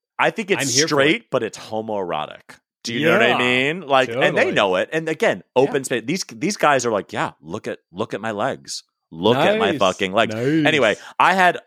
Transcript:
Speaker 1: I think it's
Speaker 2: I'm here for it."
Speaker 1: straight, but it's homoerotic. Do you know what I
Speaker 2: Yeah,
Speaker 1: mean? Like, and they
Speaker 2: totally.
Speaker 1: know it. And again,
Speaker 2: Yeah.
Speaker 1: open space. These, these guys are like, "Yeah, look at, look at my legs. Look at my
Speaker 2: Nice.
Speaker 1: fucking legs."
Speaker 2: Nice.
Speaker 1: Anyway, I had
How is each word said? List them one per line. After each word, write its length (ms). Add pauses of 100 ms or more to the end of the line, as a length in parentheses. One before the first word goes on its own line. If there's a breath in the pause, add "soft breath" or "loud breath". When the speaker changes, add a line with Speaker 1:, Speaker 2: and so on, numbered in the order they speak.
(200)
Speaker 1:
I 120
think 200
it's 100
Speaker 2:
I'm 80
here 180
for 140
it." 60
Speaker 1:
straight, 240
but 120
it's 140
homoerotic. 840 (400)
Do 100
you 120
know 80
what 100
I 60
Speaker 2:
Yeah, 80
Speaker 1:
mean? 500
Like, 220
and 120
they 100
Speaker 2:
totally. 220
Speaker 1:
know 240
it. 160
And 160
again, 340 (120)
Speaker 2:
Yeah. 80
Speaker 1:
open 220
space. 200
These, 180 (100)
these 240
guys 280
are 60
like, 220
"Yeah, 180 (100)
look 260
at, 120 (120)
look 220
at 80
my 100
legs. 520 (260)
Look 280
at 200
my 140
Speaker 2:
Nice. 80
Speaker 1:
fucking 320
legs." 240
Speaker 2:
Nice. 320
Speaker 1:
Anyway, 300 (200 loud breath)
I 180
had 300